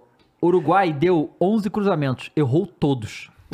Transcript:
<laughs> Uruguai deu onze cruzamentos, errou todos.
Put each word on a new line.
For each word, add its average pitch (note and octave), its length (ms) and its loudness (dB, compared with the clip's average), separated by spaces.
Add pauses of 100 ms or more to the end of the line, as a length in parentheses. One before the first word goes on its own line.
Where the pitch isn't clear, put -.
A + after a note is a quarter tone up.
(220)
<laughs> - 200 -20
Uruguai F3 500 2
deu D#3 380 0 (100)
onze G#3 300 0
cruzamentos, E3+ 680 -2
errou D3+ 300 0
todos. - 640 -4 (240)